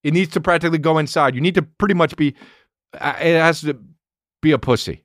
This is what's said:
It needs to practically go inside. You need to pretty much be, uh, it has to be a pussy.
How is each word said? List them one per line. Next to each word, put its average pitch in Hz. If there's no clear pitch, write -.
It 147
needs 175
to 170
practically 165
go 160
inside. 143
You 127
need 170
to 180
pretty 202
much 170
be, 147
uh, 143
it 165
has 160
to 147
be 156
a 135
pussy. -